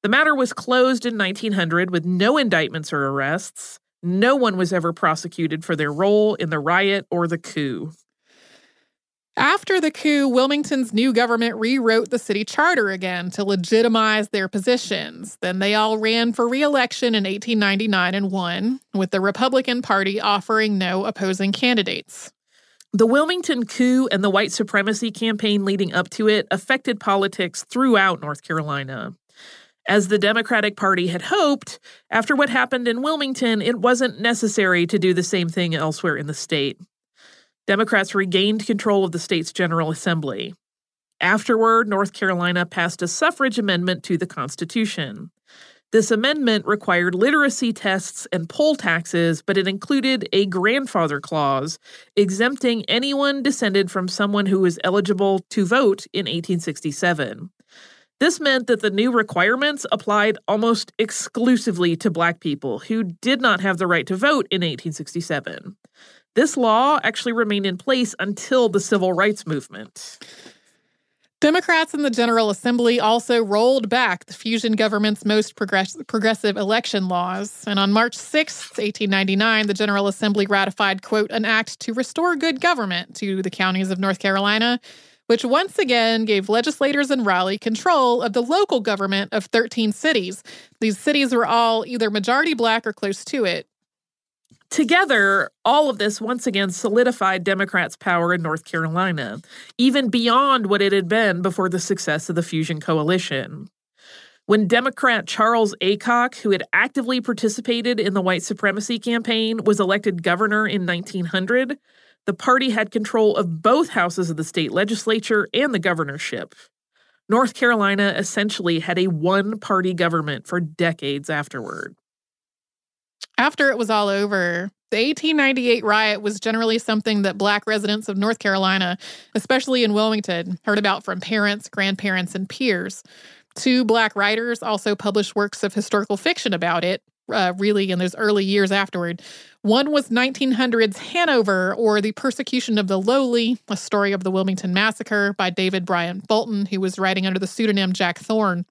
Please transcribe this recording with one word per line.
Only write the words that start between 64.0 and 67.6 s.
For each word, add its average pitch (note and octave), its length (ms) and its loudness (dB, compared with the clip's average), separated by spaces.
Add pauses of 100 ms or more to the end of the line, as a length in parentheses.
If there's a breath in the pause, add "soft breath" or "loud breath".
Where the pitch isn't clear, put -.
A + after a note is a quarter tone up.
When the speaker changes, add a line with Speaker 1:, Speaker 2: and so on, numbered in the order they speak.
Speaker 1:
to F#3+ 100 -4
vote C4 340 2
in F#3 120 -2
eighteen D#3 300 -6
sixty-seven. D#3 840 -8 (580 soft breath)
This C#4+ 220 2
law B3+ 480 4
actually A#3 280 -4
remained G#3 340 0